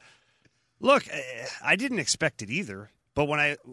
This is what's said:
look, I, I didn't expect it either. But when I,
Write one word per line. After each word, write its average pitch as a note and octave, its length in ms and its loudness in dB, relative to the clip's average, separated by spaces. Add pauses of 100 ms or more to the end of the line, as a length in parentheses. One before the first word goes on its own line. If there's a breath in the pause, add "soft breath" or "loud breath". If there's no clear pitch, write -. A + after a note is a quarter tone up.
(800 soft breath)
look, B3+ 320 6
I, C3 600 -4
I F3+ 40 4
didn't B3+ 220 0
expect - 420 0
it G#2 80 -8
either. G#2+ 400 -8 (260)
But D3 120 2
when D3 120 0
I, D3 200 2 (140)